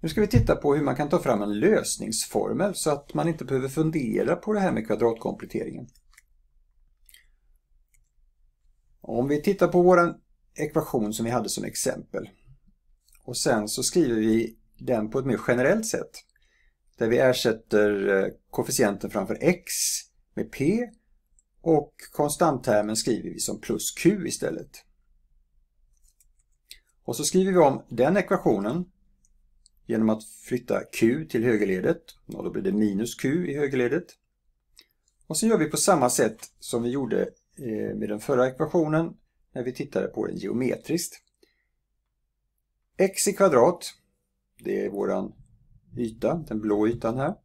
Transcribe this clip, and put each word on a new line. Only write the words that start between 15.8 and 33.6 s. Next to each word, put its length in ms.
sätt. 240
Där 100
vi 100
ersätter, 880
eh, 200
koefficienten 600
framför 300
x 320
med 180
p. 380
Och 340
konstanttermen 840
skriver 340
vi 80
som 220
plus 320
q 340
istället. 440
Och 140
så 80
skriver 280
vi 60
om 300
den 280
ekvationen 720
genom 240
att 140
flytta 600
q 440
till 160
högerledet. 580
Och 180
då 60
blir 120
det 100
minus 420
q 320
i 100
högerledet. 480